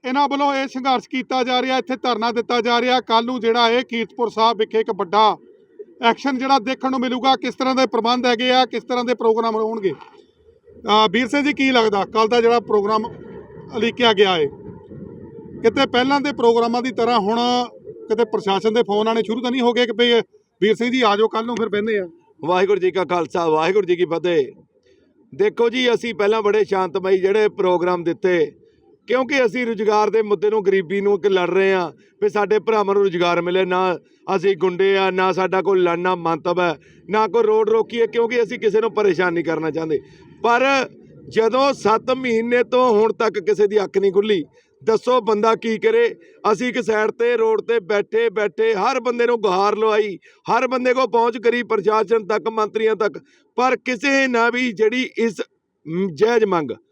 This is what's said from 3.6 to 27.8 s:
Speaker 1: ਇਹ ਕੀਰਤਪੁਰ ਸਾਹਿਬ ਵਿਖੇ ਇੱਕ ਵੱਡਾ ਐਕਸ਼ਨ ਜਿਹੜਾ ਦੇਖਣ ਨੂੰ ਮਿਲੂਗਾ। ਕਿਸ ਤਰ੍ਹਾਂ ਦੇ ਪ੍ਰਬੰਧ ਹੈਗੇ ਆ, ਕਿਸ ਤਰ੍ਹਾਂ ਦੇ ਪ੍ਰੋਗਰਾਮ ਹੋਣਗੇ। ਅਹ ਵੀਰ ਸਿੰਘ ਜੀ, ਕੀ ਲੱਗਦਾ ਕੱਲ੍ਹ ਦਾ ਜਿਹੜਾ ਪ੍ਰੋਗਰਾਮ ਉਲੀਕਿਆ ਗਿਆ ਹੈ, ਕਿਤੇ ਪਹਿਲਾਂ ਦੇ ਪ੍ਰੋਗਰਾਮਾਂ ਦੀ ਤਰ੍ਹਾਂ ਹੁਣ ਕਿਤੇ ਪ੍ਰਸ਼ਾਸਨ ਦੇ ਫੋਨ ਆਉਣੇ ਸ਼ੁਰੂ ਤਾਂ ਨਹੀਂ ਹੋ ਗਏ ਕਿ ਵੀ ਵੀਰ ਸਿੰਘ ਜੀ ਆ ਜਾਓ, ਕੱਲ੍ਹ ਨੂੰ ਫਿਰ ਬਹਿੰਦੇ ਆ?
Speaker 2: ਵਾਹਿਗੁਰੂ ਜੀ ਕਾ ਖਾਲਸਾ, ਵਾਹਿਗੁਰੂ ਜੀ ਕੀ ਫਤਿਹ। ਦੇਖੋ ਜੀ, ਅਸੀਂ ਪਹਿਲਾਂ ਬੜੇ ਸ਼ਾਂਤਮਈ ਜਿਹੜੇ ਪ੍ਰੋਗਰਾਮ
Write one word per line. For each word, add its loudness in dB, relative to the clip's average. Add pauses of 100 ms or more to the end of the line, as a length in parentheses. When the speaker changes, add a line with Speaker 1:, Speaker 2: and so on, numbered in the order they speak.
Speaker 1:
ਇਹ 0
ਕੀਰਤਪੁਰ -4
ਸਾਹਿਬ 0
ਵਿਖੇ -2
ਇੱਕ -2
ਵੱਡਾ 2 (640)
ਐਕਸ਼ਨ 0
ਜਿਹੜਾ 2
ਦੇਖਣ -4
ਨੂੰ -2
ਮਿਲੂਗਾ। 0
ਕਿਸ -6
ਤਰ੍ਹਾਂ -2
ਦੇ 2
ਪ੍ਰਬੰਧ -2
ਹੈਗੇ 0
ਆ, 4
ਕਿਸ -8
ਤਰ੍ਹਾਂ -4
ਦੇ 0
ਪ੍ਰੋਗਰਾਮ 0
ਹੋਣਗੇ। -2
ਅਹ -2
ਵੀਰ 0
ਸਿੰਘ 0
ਜੀ, 0
ਕੀ 0
ਲੱਗਦਾ 2
ਕੱਲ੍ਹ 0
ਦਾ 0
ਜਿਹੜਾ 4
ਪ੍ਰੋਗਰਾਮ -2 (720)
ਉਲੀਕਿਆ 2
ਗਿਆ 4
ਹੈ, 0 (1160)
ਕਿਤੇ 2
ਪਹਿਲਾਂ 0
ਦੇ -4
ਪ੍ਰੋਗਰਾਮਾਂ 0
ਦੀ -6
ਤਰ੍ਹਾਂ 0
ਹੁਣ -2 (680)
ਕਿਤੇ 2
ਪ੍ਰਸ਼ਾਸਨ -2
ਦੇ 2
ਫੋਨ 0
ਆਉਣੇ 0
ਸ਼ੁਰੂ -4
ਤਾਂ -4
ਨਹੀਂ -2
ਹੋ 2
ਗਏ 2
ਕਿ -6
ਵੀ 4 (480)
ਵੀਰ 4
ਸਿੰਘ -2
ਜੀ 0
ਆ 4
ਜਾਓ, 2
ਕੱਲ੍ਹ -4
ਨੂੰ -6
ਫਿਰ -4
ਬਹਿੰਦੇ -2
ਆ? -6 (380)
Speaker 2:
ਵਾਹਿਗੁਰੂ 2
ਜੀ 0
ਕਾ -2
ਖਾਲਸਾ, -2
ਵਾਹਿਗੁਰੂ 0
ਜੀ 0
ਕੀ -2
ਫਤਿਹ। 0 (880)
ਦੇਖੋ 0
ਜੀ, 0
ਅਸੀਂ -4
ਪਹਿਲਾਂ 0
ਬੜੇ 2
ਸ਼ਾਂਤਮਈ 0
ਜਿਹੜੇ 2
ਪ੍ਰੋਗਰਾਮ 0